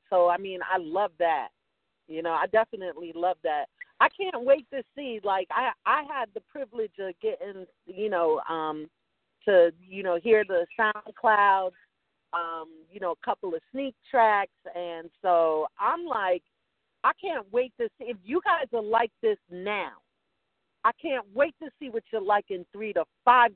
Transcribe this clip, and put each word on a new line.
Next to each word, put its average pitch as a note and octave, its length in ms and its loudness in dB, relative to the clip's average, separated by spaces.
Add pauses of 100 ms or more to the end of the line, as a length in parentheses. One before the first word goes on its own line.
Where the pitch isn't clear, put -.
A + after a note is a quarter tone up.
(120)
So, F3 180 6
I F3 80 2
mean, F#3+ 220 -10 (120)
I F#3 80 2
love F3+ 380 -4
that. D#3 300 0 (600)
You D#3+ 140 -8
know, E3 120 -4
I D#3+ 120 -2
definitely F#3 720 -4
love F3 260 -2
that. D3+ 240 -4 (340)
I C4 100 6
can't E4+ 360 -8
wait C#4 260 4
to C4+ 120 -8 (120)
see, G#3+ 280 -10
like, F#3+ 260 -2
I, A3+ 220 -2 (160)
I C#4 160 2
had C#4 320 -8
the A3 60 -10
privilege A#3 580 -10
of F#3+ 140 -8 (100)
getting, F#3+ 420 -6 (220)
you G#3 220 -6
know, E3+ 380 2
um, D#3 400 -4 (580)
to, F3 260 8 (100)
you F#3+ 220 -10
know, F3+ 180 0
hear G#3+ 220 6
the F#3 240 0 (120)
SoundCloud, G#3 920 2 (640)
um, E3 340 -8 (240)
you G3+ 80 -18
know, F3+ 120 -4
a - 140 -10
couple G#3 300 -4
of D#3+ 60 -8 (100)
sneak C4+ 240 -8 (140)
tracks. G#3+ 420 2 (240)
And E3+ 340 -10 (120)
so E3 460 2 (120)
I'm D#4 260 -2
like, G3 380 -2 (600)
I C4 160 4
can't D#4 320 -6
wait B3 280 -2
to A#3 80 -2 (100)
see, B3+ 80 -16
if A#3 180 -8
you C4 200 -2
guys E4+ 300 0
are A#3 100 -2
like A3+ 280 0 (100)
this G#3+ 160 2 (140)
now, F#3 420 -6 (880)
I A3+ 80 4 (100)
can't C4 320 -4
wait C#4+ 280 2
to D#4 80 -12 (100)
see C#4+ 100 -12
what A3 220 -6
you're A3 100 -4
like G#3 280 2
in F3+ 240 -8
three G#3 200 -8
to E3 100 0 (200)
five A#3+ 320 6